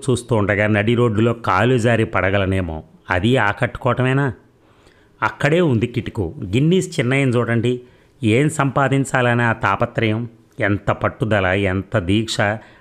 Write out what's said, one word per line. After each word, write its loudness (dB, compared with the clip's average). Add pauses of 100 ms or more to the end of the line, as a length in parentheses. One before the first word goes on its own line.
(100)
చూస్తూ -2
ఉండగా 0
నడి 2
రోడ్డులో 2
కాలు 0
జారి 2
పడగలనేమో, -2 (280)
అది 2
ఆకట్టుకోవటమేనా? 0 (920)
అక్కడే 0
ఉంది 2
కిటుకు. -6
గిన్నీస్ 0
చిన్నయ్యను 0
చూడండి, 0 (420)
ఏం 2
సంపాదించాలనే 0
ఆ 2
తాపత్రయం, -2 (320)
ఎంత 0
పట్టుదల, 0
ఎంత 0
దీక్ష. -2 (400)